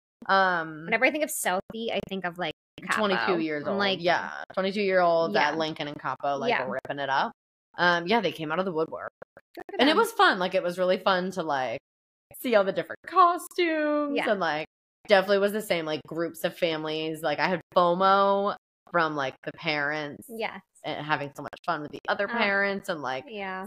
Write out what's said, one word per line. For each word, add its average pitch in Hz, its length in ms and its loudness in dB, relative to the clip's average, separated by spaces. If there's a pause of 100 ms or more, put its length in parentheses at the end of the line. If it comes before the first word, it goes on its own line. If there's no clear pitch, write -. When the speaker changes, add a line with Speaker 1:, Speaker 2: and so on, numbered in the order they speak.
(260)
Speaker 1:
Um, 170 600 2
Speaker 2:
Whenever 226 200 2
I 294 60 4
think 302 120 -2
of - 60 -2
Southie, 220 640 -4
I 202 160 -2
think 190 180 -6
of, 175 120 -8
like, 160 160 -4 (320)
Capo. 214 140 0
Speaker 1:
twenty-two 190 400 2
years 151 260 -4
Speaker 2:
I'm - 80 -2
Speaker 1:
old. 196 40 0
Speaker 2:
like, 190 240 0
Speaker 1:
Yeah, 90 420 0 (100)
twenty-two-year-old 185 800 2
at 208 60 4 (100)
Speaker 2:
Yeah. 160 60 -6
Speaker 1:
Lincoln 160 300 -4
and 147 120 -10
Capo, 143 380 -4
like, 139 120 -2
Speaker 2:
Yeah. 151 180 0
Speaker 1:
ripping 131 320 -6
it 135 100 -4
up. 165 220 0 (460)
Um, 175 300 2
yeah, 226 120 4
they 165 120 -2
came 156 200 -8
out 165 80 0
of 190 60 0
the 185 60 -4
woodwork. 156 400 -4 (420)
Speaker 2:
Good - 160 -16
for 381 80 -6
Speaker 1:
And 269 100 6
it 311 60 4
Speaker 2:
them. 370 40 2
Speaker 1:
was 453 140 2
fun. 330 260 4
Like, 185 160 0
it 180 80 2
was 175 160 -4
really 185 200 2
fun 185 340 2
to, 180 120 -4
like, 139 360 -2 (600)
see 240 160 2
all 196 80 6
the 190 80 0
different - 340 -6
costumes 320 1080 2
Speaker 2:
Yeah. - 140 0
Speaker 1:
and, 202 100 0
like, 156 260 0 (420)
definitely 196 300 6
was 196 140 2
the 214 100 -4
same, 170 240 0
like, 156 200 -4
groups 165 380 -6
of 170 120 -4
families. 156 680 -4
Like, 147 180 0
I 156 80 4
had 175 120 0 (160)
fomo 196 800 4 (340)
from, 160 260 2
like, 135 180 -2 (100)
the 151 80 -8
parents 151 760 -4
Speaker 2:
Yes. 220 340 -8 (220)
Speaker 1:
and 147 220 -6
having 143 300 -12
so 147 60 -12
much - 120 -14 (120)
fun 156 160 -6
with 143 100 -14
the 139 160 -14
other 202 200 -4
Speaker 2:
Oh, 233 100 -12
Speaker 1:
parents 196 500 -2
and, 160 140 -6
like, 131 260 -6
Speaker 2:
yeah. 196 380 -10